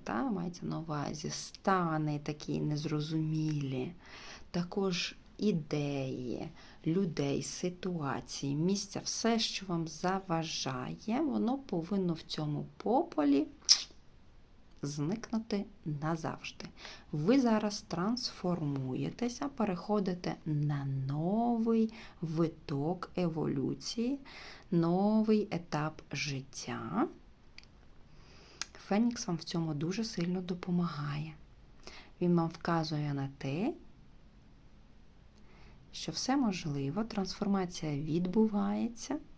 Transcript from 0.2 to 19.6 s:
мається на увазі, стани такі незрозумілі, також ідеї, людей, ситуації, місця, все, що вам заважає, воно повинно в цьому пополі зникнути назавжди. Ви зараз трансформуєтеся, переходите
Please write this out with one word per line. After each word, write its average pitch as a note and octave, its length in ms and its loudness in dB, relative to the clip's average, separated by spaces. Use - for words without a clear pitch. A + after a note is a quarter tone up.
мається F3 360 -4
на D#3 120 -2
увазі, D3+ 520 -4
стани D#3 920 0
такі D3+ 380 -2
незрозумілі, D3+ 1300 0
також F3 640 0
ідеї, C#3+ 1120 0
людей, D3+ 560 2
ситуації, D3 1120 -2
місця, F#3 500 2
все, A#3 340 2
що - 280 -2
вам E3 220 -2
заважає, E3 1300 -2
воно A#3+ 380 2
повинно F#3 540 0
в D#3 100 -4
цьому D3 440 -2
пополі C#4+ 720 4
зникнути G3 840 -2
назавжди. D#3 800 -4
Ви F3+ 280 6
зараз A3 400 4
трансформуєтеся, E3+ 1700 -2
переходите F#3 880 0